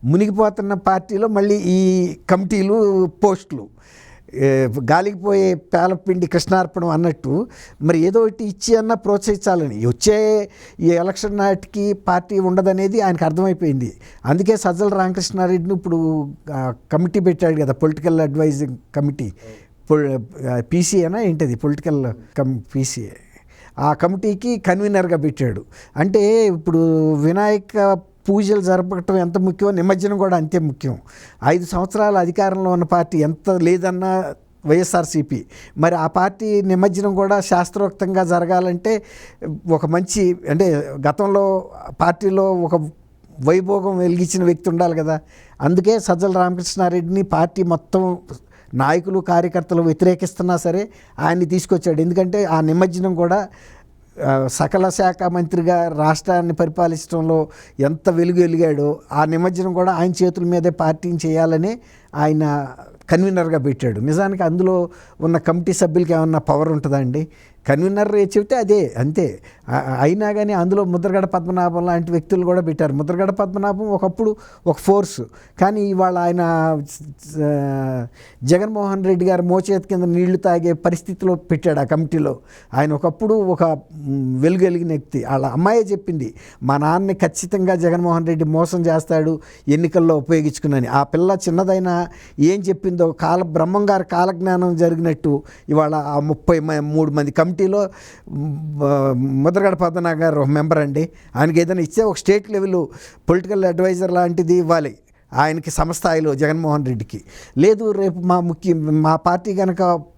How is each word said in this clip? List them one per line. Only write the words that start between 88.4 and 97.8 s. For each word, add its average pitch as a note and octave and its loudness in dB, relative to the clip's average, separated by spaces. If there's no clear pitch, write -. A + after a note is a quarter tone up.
మోసం E3+ 0
చేస్తాడు D#3+ 0
ఎన్నికల్లో E3 2
ఉపయోగించుకునని." C#3+ 0
ఆ C3+ 0
పిల్ల F3+ 0
చిన్నదైనా F3+ 0
ఏం F#3 4
చెప్పిందో, F3 0
కాల, E3+ 0
బ్రహ్మం F3 0
గారి F#3+ 2
కాలజ్ఞానం F3+ 0
జరిగినట్టు D#3+ 0
ఇవాళ D3+ 2
ఆ C#3+ -2
ముప్పై D#3 0
మ-, D3+ -2
మూడు D3+ 0
మంది C#3+ -2
కమిటీలో, F#3 0